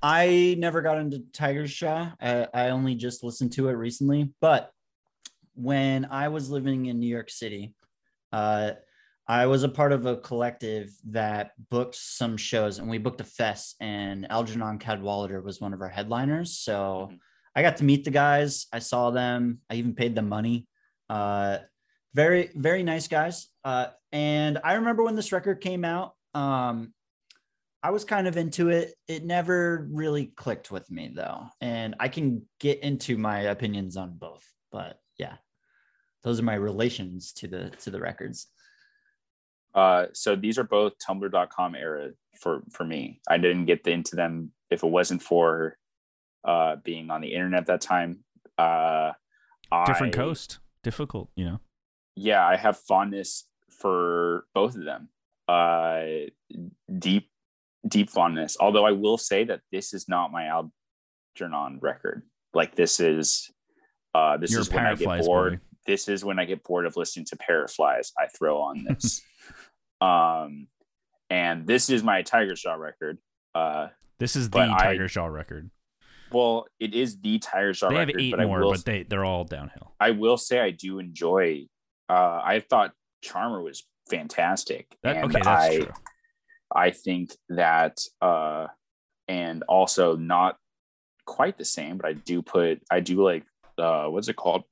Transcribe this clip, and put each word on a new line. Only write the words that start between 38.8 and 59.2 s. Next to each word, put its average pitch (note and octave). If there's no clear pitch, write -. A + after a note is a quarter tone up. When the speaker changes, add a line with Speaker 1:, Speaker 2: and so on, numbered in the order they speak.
Speaker 2:
Uh, F#2
so G2+
these G#2+
are B2+
both G#2
tumblr G2
dot F2+
com F2+
era D2
for, D#2+
for -
me. D#2+
I E2
didn't F2
get E2
into E2+
them E2
if E2+
it -
wasn't F2
for, E2
uh, E2
being D#2+
on D#2
the D#2
internet F2+
at E2+
that F2+
time. F2
Uh, D#2+
Speaker 3:
Different F2+
Speaker 2:
I -
Speaker 3:
coast. D3
Difficult, A#2
you F#2
know? F2
Speaker 2:
Yeah, G2
I F#2
have G#2
fondness G2+
for F2
both A2
of F2
them. D2
Uh, E2
deep, F#2
deep G#2
fondness. D#2+
Although G#2
I G#2+
will G#2
say G#2